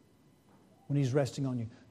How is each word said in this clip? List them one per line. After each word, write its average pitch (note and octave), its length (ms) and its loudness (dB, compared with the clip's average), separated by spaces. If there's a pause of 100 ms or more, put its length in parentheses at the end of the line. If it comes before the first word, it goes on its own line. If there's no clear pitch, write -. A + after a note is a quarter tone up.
(880)
when C#3 100 2
He's C3 160 2
resting C#3 320 0
on B2+ 140 -2
you? A2 80 -6 (220)